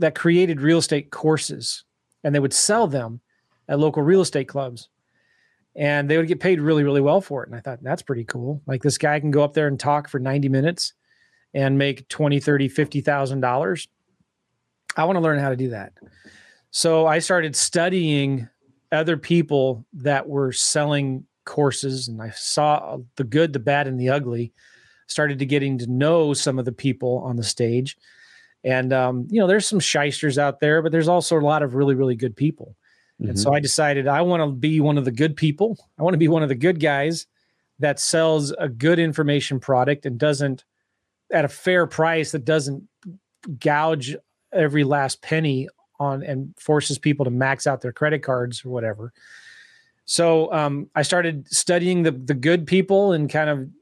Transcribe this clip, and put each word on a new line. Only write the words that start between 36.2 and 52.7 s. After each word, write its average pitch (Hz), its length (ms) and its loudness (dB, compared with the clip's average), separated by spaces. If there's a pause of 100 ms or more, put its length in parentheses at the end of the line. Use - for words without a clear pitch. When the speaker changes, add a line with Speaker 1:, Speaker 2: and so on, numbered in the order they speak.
Speaker 1:
one 160 160 2
of 147 40 0
the 135 60 -2
good 160 240 0
guys 151 480 0 (540)
that 143 180 0
sells 160 600 0
a 165 100 -4
good 147 320 2
information 147 580 0
product 131 480 0
and 120 120 -6
doesn't, 139 460 -2 (680)
at 160 120 2
a 143 40 -2
fair 180 400 0
price, 160 420 0
that 147 140 -6
doesn't 143 420 -2 (720)
gouge 147 560 0 (380)
every 151 320 2
last 139 360 0
penny 147 480 -2 (300)
on 139 240 -4
and 135 360 -8
forces 147 400 0
people 143 260 0
to 123 60 0
max 135 360 -2
out 135 160 -2
their 123 100 -8
credit 151 300 -2
cards 123 420 -4
or 127 60 -12
whatever. 113 420 -6 (920)
So, 165 460 2
um, 147 420 -2
I 151 80 2
started 165 460 -2
studying 175 560 0
the, 160 60 2
the 131 240 -4
good 156 320 0
people 196 460 4